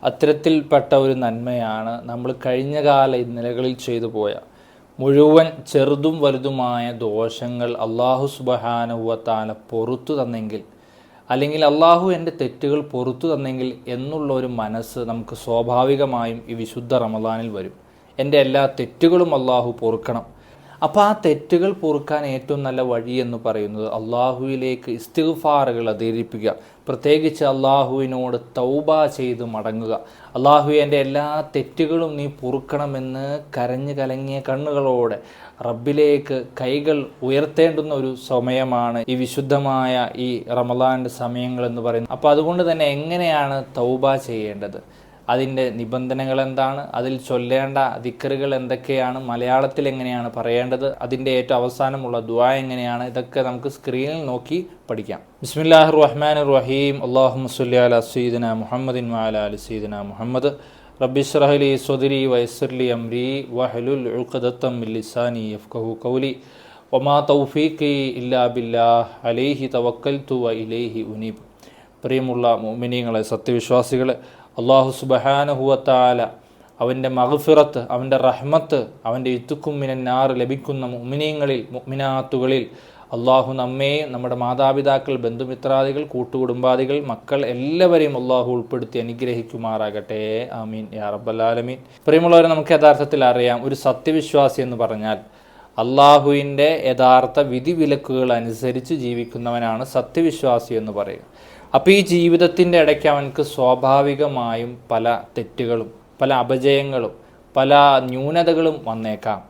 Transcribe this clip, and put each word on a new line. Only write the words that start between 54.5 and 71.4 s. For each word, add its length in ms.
പഠിക്കാം. 320
ബിസ്മില്ലാഹിർ 640
റഹ്മാനിർ 520
റഹീം. 400
അല്ലാഹുമ്മ 500
സ്വല്ലി 260
അലാ 160
സയ്യിദിനാ 400
മുഹമ്മദിൻ 500
വ 40
അലാ 200
ആലി 200
സയ്യിദിനാ 340
മുഹമ്മദ്. 400
റബ്ബി 240
ഇശ്റഹ് 360
ലി 80
സ്വദ്രി 340
വയസ്സിർ 380
ലി 160
അംരി 280
വഹ്ലുൽ 460
ഉഖ്ദത്തം 600
മിൻ 160
ലിസാനി 480
യഫ്ഖഹു 340
ഖൗലി 300
വമാ 240
തൗഫീഖി 640
ഇല്ലാ 220
ബില്ലാഹ് 500
അലൈഹി 420
തവക്കൽതു 720
വ 180
ഇലൈഹി 400
ഉനീബ്. 260